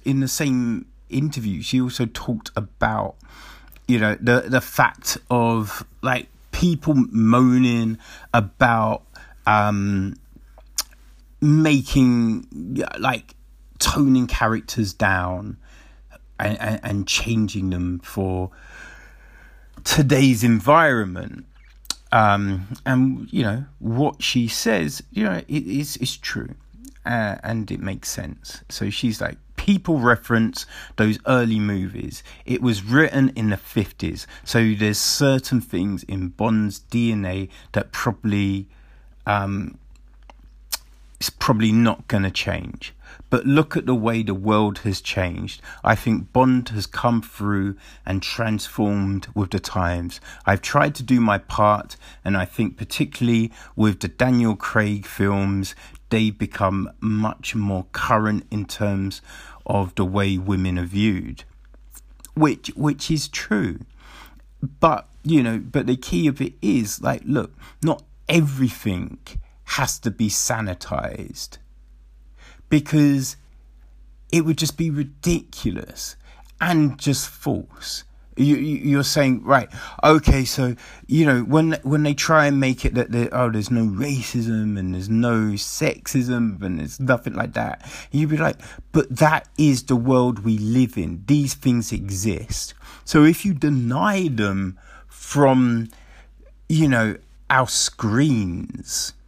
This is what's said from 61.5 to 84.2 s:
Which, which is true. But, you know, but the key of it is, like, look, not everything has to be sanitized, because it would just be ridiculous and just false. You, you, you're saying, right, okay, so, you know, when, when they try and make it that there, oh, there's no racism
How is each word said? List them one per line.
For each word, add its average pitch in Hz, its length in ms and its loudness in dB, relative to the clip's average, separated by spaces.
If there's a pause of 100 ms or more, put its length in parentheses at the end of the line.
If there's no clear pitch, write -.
Which, 151 420 2
which 143 340 -4
is 156 200 -4
true. 170 500 -4 (800)
But, 147 460 0 (160)
you 151 180 4
know, 113 180 0
but 120 280 -4
the 127 80 0
key 165 320 -2
of 139 140 -2
it - 200 -6
is, 120 400 -2
like, - 240 -2
look, 123 280 -4 (280)
not 156 220 0 (240)
everything 131 920 0 (440)
has - 360 -4
to 113 120 -2
be 110 160 0
sanitized, - 1300 -6 (1080)
because 147 680 2 (960)
it 165 100 4
would 156 140 0
just 156 180 -4
be 165 140 -2
ridiculous - 1300 -6 (420)
and 160 400 2
just - 300 -2
false. - 760 -8 (340)
You, 143 180 4
you, 143 220 -2
you're 143 260 2
saying, 135 400 2
right, 131 240 4 (380)
okay, 147 400 6
so, 123 300 -2 (300)
you 156 200 4
know, 127 160 4
when, 160 320 2 (100)
when 151 200 0
they 147 100 2
try 151 320 4
and 139 160 2
make 131 240 0
it - 80 0
that 120 180 -2
there, 117 220 0
oh, 120 180 0
there's 107 180 -2
no 117 160 2
racism 113 920 -2